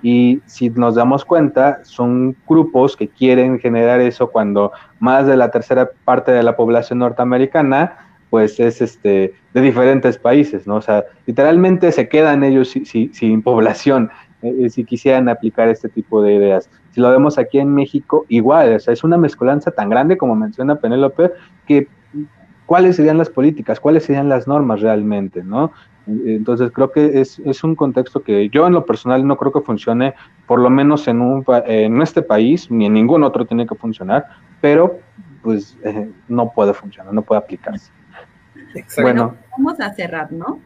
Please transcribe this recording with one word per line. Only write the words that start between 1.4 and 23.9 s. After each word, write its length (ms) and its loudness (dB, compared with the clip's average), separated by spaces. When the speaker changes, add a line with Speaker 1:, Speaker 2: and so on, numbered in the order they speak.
Speaker 1:
son 500 -4
grupos 480 2
que 120 -6
quieren 520 0
generar 400 0
eso 320 0
cuando 400 0
más 300 2
de 80 4
la 160 2
tercera 380 -2
parte 280 0
de 100 2
la 140 0
población 420 0
norteamericana, 1000 -2
pues, 300 0
es, 220 -2
este, 540 -2
de 60 2
diferentes 580 2
países, 480 0
¿no? 100 -4
O 60 -2
sea, 220 0
literalmente 680 2
se 160 -2
quedan 340 2
ellos 280 2
si-, 140 -8
si-, 280 -4
sin 300 0
población, 680 0
eh, 120 -6
eh, 80 0
si 140 -6
quisieran 440 0
aplicar 400 0
este 200 -2
tipo 340 -2
de 120 4
ideas. 340 2
Si 100 -6
lo 100 4
vemos 280 4
aquí 220 0
en 120 0
México, 560 -2
igual, 460 4
o 60 0
sea, 140 -2
es 100 -10
una 140 2
mezcolanza 520 0
tan 180 -6
grande, 280 0
como 180 -2
menciona 460 -4
Penélope, 500 0
que 200 2
¿cuáles 300 4
serían 220 2
las 120 -2
políticas? 480 -2
¿Cuáles 260 2